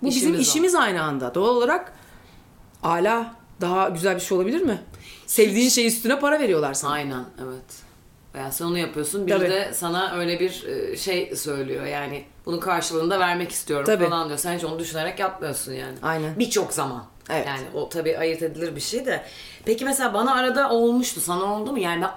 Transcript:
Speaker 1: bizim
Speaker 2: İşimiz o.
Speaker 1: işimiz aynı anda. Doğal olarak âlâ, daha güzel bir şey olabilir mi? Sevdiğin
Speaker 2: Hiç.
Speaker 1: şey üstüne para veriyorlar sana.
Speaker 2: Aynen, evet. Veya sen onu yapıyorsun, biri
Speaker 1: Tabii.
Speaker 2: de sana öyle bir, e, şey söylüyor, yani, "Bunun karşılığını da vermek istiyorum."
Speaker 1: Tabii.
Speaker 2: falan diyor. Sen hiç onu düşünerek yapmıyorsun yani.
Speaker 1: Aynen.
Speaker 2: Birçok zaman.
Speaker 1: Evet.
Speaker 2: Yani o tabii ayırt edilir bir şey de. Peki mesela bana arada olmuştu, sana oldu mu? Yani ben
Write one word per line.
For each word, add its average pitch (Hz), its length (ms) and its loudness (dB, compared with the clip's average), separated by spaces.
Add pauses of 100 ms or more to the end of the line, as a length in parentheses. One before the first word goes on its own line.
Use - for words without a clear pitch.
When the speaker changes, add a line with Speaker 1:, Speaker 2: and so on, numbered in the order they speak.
Speaker 1:
bizim 262 120 2
Speaker 2:
İşimiz 330 200 4
o. - 20 4
Speaker 1:
işimiz 311 340 4
aynı 208 260 4
anda. 135 340 -2
Doğal 220 200 4
olarak 269 380 2 (880)
âlâ, 208 520 2 (260)
daha 185 280 2
güzel 180 260 0
bir 180 60 -4
şey 185 160 0
olabilir 220 240 2
mi? 240 200 0 (460)
Sevdiğin 220 400 6
Speaker 2:
Hiç. 247 60 4
Speaker 1:
şey 233 140 4
üstüne 233 320 0
para 285 200 4
veriyorlar 160 340 2
sana. 143 200 -2
Speaker 2:
Aynen, 139 320 -4 (180)
evet. 127 400 -14 (520)
Veya 135 160 -8
sen 170 140 -4
onu 170 120 0
yapıyorsun, 170 500 -2
biri 196 100 6
Speaker 1:
Tabii. 185 120 4
Speaker 2:
de 190 240 0
sana 180 420 -2
öyle 175 240 0
bir, 180 240 -2
e, - 340 -4
şey 185 380 -2
söylüyor, 139 500 -4
yani, 143 400 -6 (200)
"Bunun 170 140 -4
karşılığını 170 520 0
da 196 80 2
vermek 175 320 2
istiyorum." 143 340 -2
Speaker 1:
Tabii. 190 240 4
Speaker 2:
falan 165 180 0
diyor. 147 120 -4
Sen 175 180 -2
hiç 170 60 -6
onu 160 160 -4
düşünerek 165 400 -4
yapmıyorsun 156 540 -4
yani. 131 280 -10
Speaker 1:
Aynen. 156 380 -2
Speaker 2:
Birçok 220 340 0
zaman. 131 300 -4 (260)
Speaker 1:
Evet. 151 180 -2
Speaker 2:
Yani 135 140 -6 (120)
o 151 160 -4
tabii 160 280 -2
ayırt 160 240 -2
edilir 160 340 -4
bir 143 60 -8
şey 262 240 -4
de. 175 180 -2 (420)
Peki 226 200 2
mesela 262 280 0
bana 240 220 2
arada 254 340 2
olmuştu, 233 520 2
sana 180 220 0
oldu 214 280 -2
mu? 269 80 -2
Yani 170 220 0
ben 190 160 0